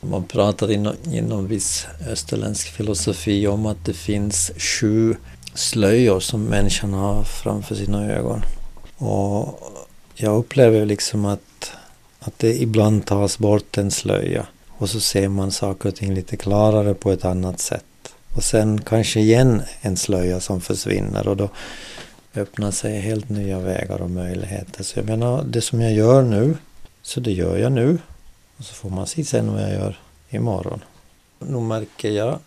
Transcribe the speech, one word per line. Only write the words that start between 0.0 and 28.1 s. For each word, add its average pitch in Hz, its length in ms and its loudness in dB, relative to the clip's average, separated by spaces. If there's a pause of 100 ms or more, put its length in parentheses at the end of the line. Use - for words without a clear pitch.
Man 90 240 -4
pratar 104 460 0
inom, 101 240 0 (180)
inom 110 360 -2
viss - 380 -4 (220)
österländsk 107 600 -4
filosofi 104 800 -2
om 104 200 0
att 95 180 -4
det 110 80 -2
finns 104 640 -2
sju 113 600 2 (380)
slöjor 113 680 4
som 107 240 -2
människan 104 480 2
har 101 320 2
framför - 500 -4
sina 101 380 -2
ögon. 110 300 -2 (540)
Och 101 640 -2 (540)
jag 107 220 2
upplever 113 500 6
liksom 104 380 -2
att, - 480 -6 (460)
att - 200 -12
det 117 240 2
ibland 107 440 4
tas 101 320 0
bort 104 400 2
en 101 120 0
slöja - 560 -2 (220)
och - 220 -4
så 110 100 -4
ser 98 280 2
man 98 220 -2
saker 98 380 -4
och 95 80 -4
ting 101 180 -2
lite 92 220 -6
klarare 104 580 4
på - 180 0
ett 92 120 -2
annat 92 360 -2
sätt. - 240 -4 (500)
Och - 100 0
sen 107 360 2
kanske 110 400 2
igen 113 420 6 (180)
en 95 160 -2
slöja 90 440 0
som 92 200 -4
försvinner 101 680 -2
och 101 80 0
då 101 120 0 (880)
öppnar 101 360 -4
sig 107 300 -4
helt 107 280 -4
nya 101 300 -2
vägar 92 420 -4
och 90 100 -4
möjligheter. 92 760 -6
Så - 140 -8
jag 104 80 -2
menar, 117 380 -2
det 117 160 -2
som 113 200 -2
jag 113 120 2
gör 113 300 6
nu, 123 340 2 (460)
så - 180 -6
det 117 120 -2
gör 87 240 0
jag 113 160 2
nu. 135 260 4 (580)